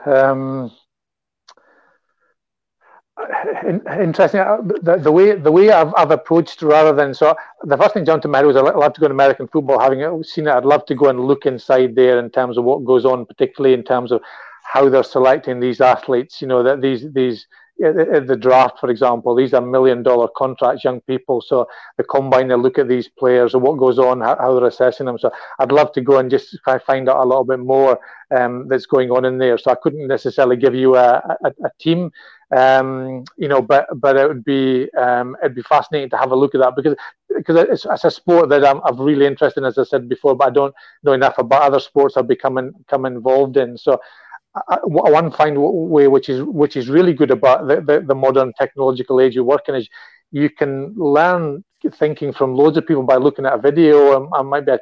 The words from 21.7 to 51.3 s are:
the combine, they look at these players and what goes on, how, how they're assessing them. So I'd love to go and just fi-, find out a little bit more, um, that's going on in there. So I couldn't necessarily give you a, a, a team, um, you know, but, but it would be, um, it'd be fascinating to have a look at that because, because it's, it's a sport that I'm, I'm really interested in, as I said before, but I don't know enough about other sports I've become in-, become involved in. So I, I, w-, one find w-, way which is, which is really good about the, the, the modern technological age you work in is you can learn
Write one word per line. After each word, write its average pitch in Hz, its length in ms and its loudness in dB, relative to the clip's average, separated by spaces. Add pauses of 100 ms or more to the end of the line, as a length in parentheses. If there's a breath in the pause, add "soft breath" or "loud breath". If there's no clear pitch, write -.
the 131 80 -4
combine, 131 420 0
they 127 80 0
look 123 240 0
at 139 80 0
these 123 220 -4
players 123 460 0
and 131 80 0
what 143 160 0
goes 127 200 0
on, 127 220 2
how, 117 180 -2
how 127 160 0
they're 123 140 2
assessing 127 380 -2
them. 120 120 -8
So - 140 -4 (260 loud breath)
I'd 131 140 -2
love 151 200 2
to - 80 -6
go 135 180 2
and 131 120 -2
just 135 340 -4
fi-, 131 140 0
find 131 300 -4
out 131 160 2
a - 20 0
little 127 180 0
bit 131 140 -4
more, 131 400 2 (320 loud breath)
um, 123 380 -4
that's 131 180 -4
going 131 240 0
on 127 140 0
in 127 140 -4
there. 123 200 0
So 131 120 -2
I 123 120 2
couldn't 147 240 -6
necessarily 131 500 -2
give 123 180 0
you 131 220 2
a, 123 480 2
a, 151 40 -2 (160)
a 135 60 -6 (100)
team, 165 320 -4 (420 soft breath)
um, 131 720 0 (120)
you 175 120 -6
know, 139 120 2
but, 123 360 0
but 135 200 0
it 135 120 2
would 131 160 -10
be, 131 480 -2
um, 123 500 -2
it'd 135 140 -4
be 123 60 -10
fascinating 143 480 -2
to 117 80 -4
have 131 120 -2
a 127 60 0
look 139 180 0
at 139 60 2
that 127 160 0
because, 143 180 -2 (400 loud breath)
because 165 220 -2 (120)
it's, 214 180 -4
it's - 180 -4
a 165 60 2
sport 170 400 2
that 139 140 4
I'm, 139 200 2
I'm 127 160 -2
really 139 260 2
interested 139 340 -2
in, 135 60 -4
as 127 120 -6
I 135 60 2
said 123 240 -4
before, 131 280 0
but 135 100 2
I 127 40 0
don't 139 240 0 (280 soft breath)
know 143 120 2
enough 131 240 0
about 131 240 2
other 139 180 2
sports 139 360 0
I've 123 120 -2
become 131 300 -2
in-, 131 140 -8
become 135 340 -6
involved 131 500 0
in. 123 200 -2
So 127 240 0 (540 loud breath)
I, - 140 -8
I, - 80 -2
w-, - 360 0
one 160 180 2
find 151 260 -2
w-, 143 140 0
way 160 380 2
which 135 220 2
is, 131 120 -4
which 151 340 -2
is 123 120 -8
really 175 240 2
good 135 180 0
about 131 380 2
the, 165 140 0
the, 147 180 0
the 139 140 -2
modern 131 440 0
technological 131 640 -2
age 131 140 2
you 127 100 -2
work 143 240 -2
in 143 60 -4
is 120 140 -6 (420 loud breath)
you 147 180 -2
can 143 480 -6
learn 160 680 -2 (300)